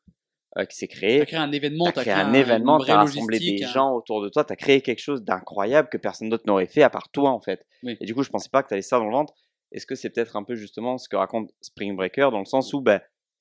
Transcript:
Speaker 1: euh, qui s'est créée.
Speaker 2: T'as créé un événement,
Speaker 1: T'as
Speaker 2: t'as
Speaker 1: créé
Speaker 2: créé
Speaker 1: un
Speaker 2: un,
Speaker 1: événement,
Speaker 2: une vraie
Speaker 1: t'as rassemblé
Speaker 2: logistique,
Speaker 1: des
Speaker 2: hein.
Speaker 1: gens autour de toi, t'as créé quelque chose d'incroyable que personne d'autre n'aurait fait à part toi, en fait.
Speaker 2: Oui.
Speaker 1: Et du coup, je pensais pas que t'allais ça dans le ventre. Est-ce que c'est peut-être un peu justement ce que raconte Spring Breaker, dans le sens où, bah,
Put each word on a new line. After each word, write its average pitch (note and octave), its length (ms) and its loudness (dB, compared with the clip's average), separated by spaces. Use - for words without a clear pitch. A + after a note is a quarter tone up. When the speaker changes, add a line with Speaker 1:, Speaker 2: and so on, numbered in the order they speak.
Speaker 1:
euh, G2 60 -4
qui - 120 -14
s'est - 120 -10
créée. A2 320 0
Speaker 2:
T'as D3 60 0
créé D#3+ 120 -6
un D3 140 -2
événement, D3 340 -2
Speaker 1:
T'as F3 60 0
Speaker 2:
t'as - 100 -4
Speaker 1:
créé A#2 120 0
Speaker 2:
créé F#2+ 100 2
Speaker 1:
un G2+ 40 0
Speaker 2:
un, A2 60 2
Speaker 1:
événement, B2 440 4
Speaker 2:
une C3+ 60 2
vraie A#2+ 80 2
Speaker 1:
t'as G#2 80 6
rassemblé A2 380 0
Speaker 2:
logistique, G2+ 220 -2
Speaker 1:
des - 60 -4
Speaker 2:
hein. B2 60 -8
Speaker 1:
gens C3+ 220 2
autour A2 280 -4
de G2+ 60 -6
toi, D3 160 0
t'as G2 120 -6
créé C#3 240 4
quelque B2 220 -4
chose C#3 200 -6
d'incroyable G2+ 680 0
que - 100 -8
personne G#2+ 320 -6
d'autre A2+ 160 -2
n'aurait G2 200 2
fait D3+ 160 4
à B2+ 80 8
part - 200 -10
toi, C#3 200 2
en A#2 100 -4
fait. - 260 -8
Speaker 2:
Oui. A#2+ 180 -10
Speaker 1:
Et - 60 -8
du G#2+ 80 -6
coup, C3+ 80 -2
je - 80 -4
pensais - 180 -6
pas C3+ 140 2
que - 60 -12
t'allais G2 140 -2
ça B2 160 -2
dans A2 80 0
le G#2+ 60 -4
ventre. D3 220 -2
Est-ce - 140 -14
que C3 80 -8
c'est A#2+ 160 -10
peut-être A#2 260 -4
un G#2 80 -6
peu A#2+ 100 -8
justement A2+ 440 -8
ce - 100 -16
que - 80 -6
raconte G2+ 340 -4
Spring G2+ 360 -10
Breaker, F#2+ 360 0
dans A2 60 -4
le F#2+ 60 -6
sens C3+ 280 -2
où, C#3+ 80 -6
bah, A2 220 4